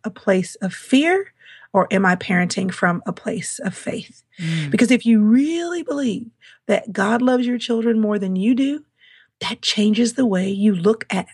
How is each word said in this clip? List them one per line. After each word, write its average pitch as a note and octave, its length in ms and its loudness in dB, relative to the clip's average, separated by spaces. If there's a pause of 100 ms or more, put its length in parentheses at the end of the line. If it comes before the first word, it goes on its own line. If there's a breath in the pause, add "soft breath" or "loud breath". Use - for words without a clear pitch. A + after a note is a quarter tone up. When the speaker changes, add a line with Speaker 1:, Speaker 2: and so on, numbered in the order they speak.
Speaker 1:
a A3 60 -6
place F#3 460 0
of F#3 160 -4
fear, E4+ 600 0 (400 loud breath)
or F#3 180 2
am G3 160 2
I F3+ 100 4
parenting F#3 560 -2
from F3 340 0
a F3+ 60 -6
place - 460 -8
of F#3 160 -6
faith? - 480 -10 (180)
Speaker 2:
Mm. D#3+ 300 -4
Speaker 1:
Because A#3+ 200 4
if A#3+ 140 2
you A3+ 160 6
really D#4+ 600 2
believe C4+ 440 -4 (400 soft breath)
that G#3 260 -2
God G#3+ 280 0
loves B3 260 2
your B3 120 -2
children A3+ 420 0
more G#3 180 0
than F#3+ 180 -2
you G#3+ 180 2
do, C#4 300 -2 (560 soft breath)
that G#3+ 220 -8
changes G#3+ 520 0
the C4 100 0
way F#3+ 240 0
you G3 260 2
look G#3 360 0
at - 240 -4